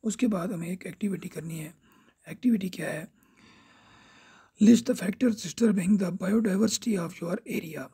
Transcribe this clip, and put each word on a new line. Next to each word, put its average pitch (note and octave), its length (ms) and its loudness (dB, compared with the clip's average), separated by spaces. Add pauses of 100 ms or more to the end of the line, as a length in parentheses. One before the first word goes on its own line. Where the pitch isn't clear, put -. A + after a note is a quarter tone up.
उसके A#3 240 0
बाद F#3+ 240 -2
हमें E2 160 -6
एक F#3 180 -8
एक्टिविटी F#2 440 -6
करनी D#2+ 300 -10
है। - 140 -14 (540)
एक्टिविटी F#3+ 420 0
क्या D#3+ 200 -6
है? D#3 180 -6 (1500)
List A3+ 240 8
the B3+ 100 0
factors - 400 0
disturbing G3+ 600 2
the F#3 200 0
biodiversity G#3+ 840 0
of E3 220 -6
your F3 160 -4 (100)
area। D3+ 460 -8